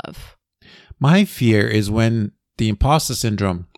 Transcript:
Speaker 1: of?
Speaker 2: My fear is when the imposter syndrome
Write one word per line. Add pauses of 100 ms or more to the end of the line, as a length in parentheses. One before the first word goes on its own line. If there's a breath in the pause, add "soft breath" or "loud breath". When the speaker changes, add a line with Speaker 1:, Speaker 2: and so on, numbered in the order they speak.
Speaker 1:
of? (640 soft breath)
Speaker 2:
My
fear
is
when (260)
the
imposter
syndrome (100)